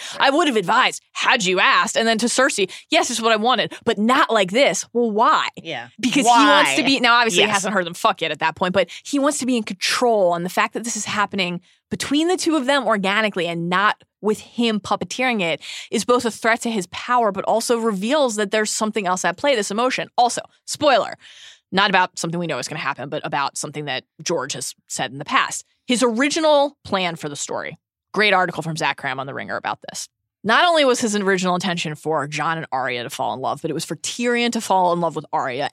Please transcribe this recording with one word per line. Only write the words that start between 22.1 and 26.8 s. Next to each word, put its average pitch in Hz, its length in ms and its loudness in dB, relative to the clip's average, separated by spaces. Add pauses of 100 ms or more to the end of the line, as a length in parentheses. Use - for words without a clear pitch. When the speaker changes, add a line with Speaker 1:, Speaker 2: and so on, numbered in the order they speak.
Speaker 1:
something 170 200 -6
we 175 80 -4
know 147 120 -4
is 170 100 -8
gonna 151 100 -10
happen, 139 300 -6
but 147 160 -8
about 147 320 -2
something 151 300 -10
that 131 180 -6 (180)
George 143 300 -4
has - 220 -10 (120)
said 131 260 -6
in 135 60 -12
the 147 60 -10
past. - 400 -2 (220)
His 247 160 0
original 285 840 2